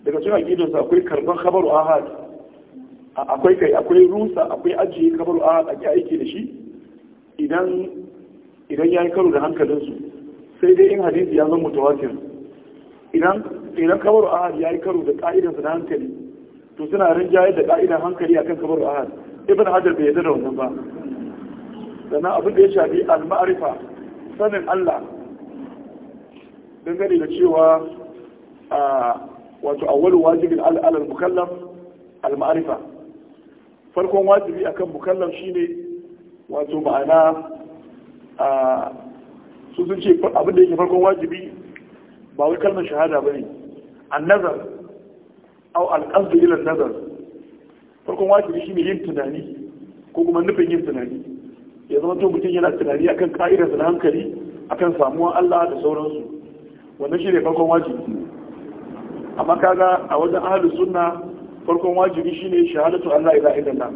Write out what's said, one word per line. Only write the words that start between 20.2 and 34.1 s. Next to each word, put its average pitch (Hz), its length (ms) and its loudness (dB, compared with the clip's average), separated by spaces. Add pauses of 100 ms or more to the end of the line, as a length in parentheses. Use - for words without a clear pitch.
da 160 140 0
wannan 127 200 -4
ba. 131 120 -4 (1400)
Sannan 165 260 -2
abin 180 180 0
da 190 60 4
ya 196 80 10
shafi 175 400 2
al-ma'rifa, 165 640 0 (640)
sanin 202 320 -2
Allah, 185 320 0 (1800)
dangane - 340 0
da 151 80 0
cewa, 160 540 4 (880)
a, 156 100 0 (840)
wato 143 260 -4
awwalu 170 340 4
wajibin 165 380 2
al-, 165 240 2
al-mukallaf 165 640 0 (720)
al-ma'rifa. 143 540 -2 (1160)
Farkon 190 320 0